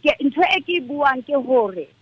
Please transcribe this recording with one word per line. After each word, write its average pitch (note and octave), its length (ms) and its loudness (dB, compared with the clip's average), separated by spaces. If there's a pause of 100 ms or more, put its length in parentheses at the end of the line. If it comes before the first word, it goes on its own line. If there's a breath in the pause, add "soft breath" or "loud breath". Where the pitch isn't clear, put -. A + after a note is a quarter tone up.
Ke, D4 180 4
ntho C#4+ 240 2
e F#4+ 160 0
ke F4 160 -2
e - 20 -2
buang C4+ 460 -2
ke D4 160 -4
gore G#3+ 460 0 (140)